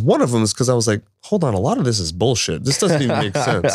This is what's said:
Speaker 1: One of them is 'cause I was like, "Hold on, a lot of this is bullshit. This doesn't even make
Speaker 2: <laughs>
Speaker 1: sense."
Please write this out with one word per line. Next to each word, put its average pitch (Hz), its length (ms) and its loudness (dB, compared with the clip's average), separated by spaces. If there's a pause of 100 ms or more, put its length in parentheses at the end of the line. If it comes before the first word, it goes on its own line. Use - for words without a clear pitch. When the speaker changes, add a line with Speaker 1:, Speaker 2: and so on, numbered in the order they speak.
Speaker 1:
One 262 160 4
of 139 100 2
them 117 100 2
is 107 120 0
'cause 123 160 0
I 127 40 2
was 117 140 0
like, 107 140 0 (220)
"Hold 196 200 -2
on, 123 100 0
a 92 60 0
lot 165 180 0
of 202 60 0
this 113 160 0
is 82 140 -6
bullshit. 101 500 0
This 135 160 0
doesn't 170 220 2
even 139 180 0
make 104 160 -2
Speaker 2:
<laughs> 143 100 -2
Speaker 1:
sense." 101 300 0